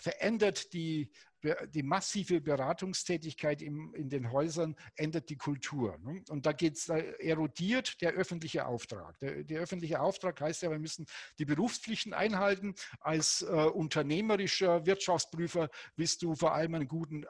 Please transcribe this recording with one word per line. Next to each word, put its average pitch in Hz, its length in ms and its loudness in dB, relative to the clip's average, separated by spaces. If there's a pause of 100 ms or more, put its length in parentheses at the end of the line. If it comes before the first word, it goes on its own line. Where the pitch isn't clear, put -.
verändert - 720 0
die, 160 380 -2 (600)
die 147 120 -2
massive 180 580 0
Beratungstätigkeit 151 1200 -2
im, 156 340 -8
in 147 120 -4
den 127 220 -2
Häusern, 156 460 2 (180)
ändert 156 340 -2
die 151 80 -6
Kultur, 131 600 -2
ne? 143 300 -10
Und 147 180 -2
da 151 60 6
geht's, 156 340 0
da 165 100 0
erodiert 165 1040 0
der 170 120 4
öffentliche 160 520 -2
Auftrag. 110 540 -6
Der, 147 240 -4
der 156 180 -4
öffentliche 170 400 -2
Auftrag 180 400 0
heißt 156 220 -2
ja, 175 80 0
wir 156 80 -2
müssen 156 260 -6 (360)
die 151 40 -2
Berufspflichten 202 720 0
einhalten. 196 600 2 (240)
Als, 156 420 2
äh, - 80 -6
unternehmerischer 170 1400 4
Wirtschaftsprüfer 170 840 2 (280)
willst 165 260 0
du 165 140 0
vor 156 180 4
allem 165 220 0
einen 147 100 -2
guten, 151 440 -6